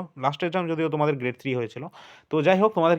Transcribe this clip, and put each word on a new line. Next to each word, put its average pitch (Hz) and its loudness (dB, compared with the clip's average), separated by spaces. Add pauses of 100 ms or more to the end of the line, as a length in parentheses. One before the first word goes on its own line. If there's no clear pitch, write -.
(240)
লাস্ট 143 -2
এক্সাম 180 -2
যদিও 160 -2
তোমাদের 151 0
গ্রেড 123 -4
থ্রি 135 -4
হয়েছিল। 120 -8 (480)
তো 156 0 (100)
যাই 185 6
হোক, 214 4
তোমাদের 165 4